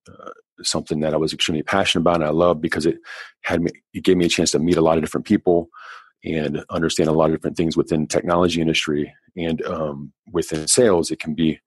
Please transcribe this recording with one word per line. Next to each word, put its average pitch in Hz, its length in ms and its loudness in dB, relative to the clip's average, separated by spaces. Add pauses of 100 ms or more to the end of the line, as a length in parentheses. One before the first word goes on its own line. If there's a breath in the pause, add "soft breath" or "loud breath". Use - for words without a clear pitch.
uh, - 220 -20 (320)
something 78 380 -4
that 76 140 0
I - 20 2
was 78 160 0
extremely 78 300 -2
passionate 92 400 0
about 85 140 4
and 80 80 0
I 76 60 0
loved 82 300 2
because 80 240 -2
it 82 140 0 (420 loud breath)
had 87 220 -2
me, 82 80 0 (240)
it 90 100 -8
gave 92 140 4
me 87 80 4
a - 20 4
chance 82 220 0
to - 80 0
meet 85 180 2
a 82 60 4
lot 80 160 4
of 78 40 -2
different 78 240 -6
people, 87 440 2 (540 loud breath)
and 76 460 -4
understand 82 380 0
a 78 40 2
lot 78 180 4
of 80 60 0
different - 200 -6
things 82 200 0
within 78 300 0
technology 85 540 0
industry 78 520 -2 (240)
and, 82 300 -4
um, 73 460 -6 (180)
within 80 380 -4
sales. 95 420 4
It 80 80 -6
can 78 160 -6
be, 80 320 0